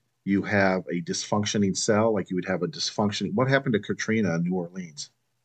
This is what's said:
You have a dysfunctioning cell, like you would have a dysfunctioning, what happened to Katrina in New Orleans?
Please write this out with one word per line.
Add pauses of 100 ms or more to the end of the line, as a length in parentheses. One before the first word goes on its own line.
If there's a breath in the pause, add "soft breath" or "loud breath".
(240)
You
have
a
dysfunctioning
cell,
like
you
would
have
a
dysfunctioning,
what
happened
to
Katrina
in
New
Orleans? (360)